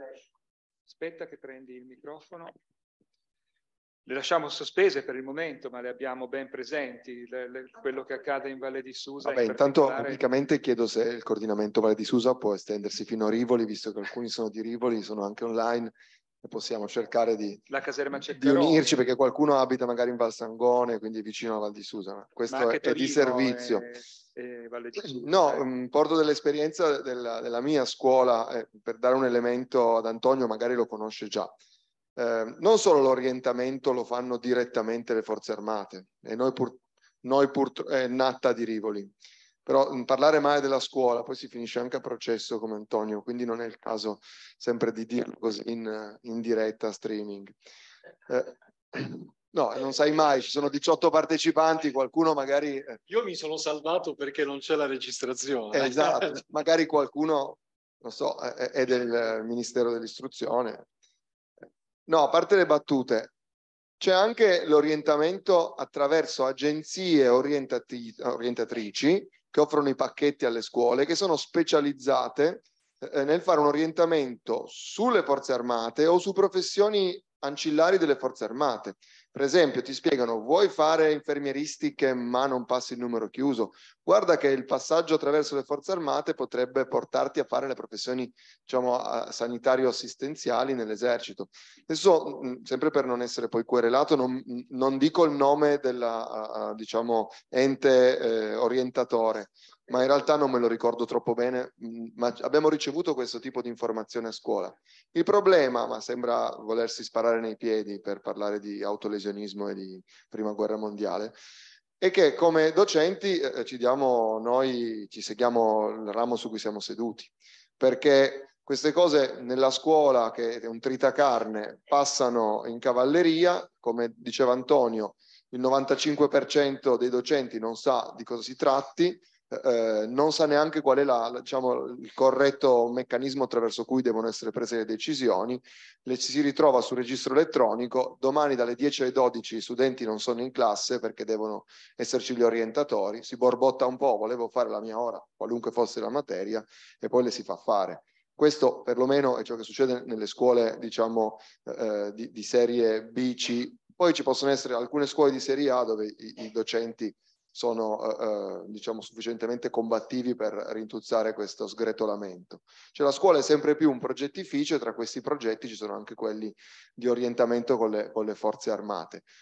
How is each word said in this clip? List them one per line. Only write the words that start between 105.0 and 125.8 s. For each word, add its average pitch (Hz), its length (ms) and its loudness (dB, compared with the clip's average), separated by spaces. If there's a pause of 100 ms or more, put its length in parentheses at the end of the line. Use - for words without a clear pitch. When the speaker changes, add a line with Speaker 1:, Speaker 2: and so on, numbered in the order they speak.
Speaker 2:
Il 165 120 0
problema, 170 640 4
ma 117 140 -6
sembra 120 480 -2 (100)
volersi 113 440 -4
sparare 117 360 0
nei 110 160 -6
piedi 107 460 -4
per 98 180 -8
parlare 104 400 -4
di 101 240 -10
autolesionismo 101 880 -6
e 98 60 -6
di 95 260 -14 (280)
prima 107 220 -6
guerra 104 260 -2
mondiale, 104 560 -6 (640)
è 185 140 2
che 165 240 4
come 160 380 4
docenti, 185 640 2
eh, 131 260 -4
ci 127 120 -12
diamo, 120 640 2
noi 120 720 -2
ci 107 120 -16
seguiamo 110 680 2
il 107 220 -8
ramo 117 240 -2
su 113 140 -6
cui 110 100 -8
siamo 104 200 -6
seduti, 107 460 -8 (500)
perché 135 840 4
queste 143 300 0
cose 147 480 4
nella 131 320 2
scuola, 139 600 4
che 117 280 -4
è 110 80 -14
un 113 120 -10
tritacarne, 123 1080 0
passano 120 800 0
in 120 140 -8
cavalleria, 160 880 2 (120)
come 117 360 -2
diceva 123 360 0
Antonio, 123 640 2 (340)
il 127 120 -10
novantacinque 135 640 2